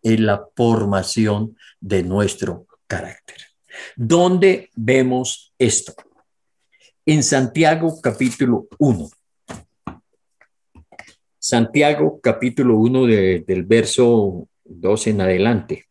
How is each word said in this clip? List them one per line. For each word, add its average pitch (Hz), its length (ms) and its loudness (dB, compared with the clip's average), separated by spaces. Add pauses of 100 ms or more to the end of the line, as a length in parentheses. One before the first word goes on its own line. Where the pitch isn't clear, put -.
En 113 220 0
la 101 300 -4
formación 107 1000 -2 (220)
de 95 240 -4
nuestro 95 640 -4 (220)
carácter. - 500 -14 (580)
¿Dónde 180 800 2
vemos 127 840 -2
esto? - 340 0 (1080)
En 151 200 2
Santiago 151 760 0
capítulo 123 680 -2 (100)
uno. 113 320 0 (2250)
Santiago 147 840 0
capítulo 120 560 0
uno 127 280 2
de, 95 420 2
del 92 160 -2
verso 110 840 2 (160)
dos 92 440 -2
en 104 140 -2
adelante. 98 680 -2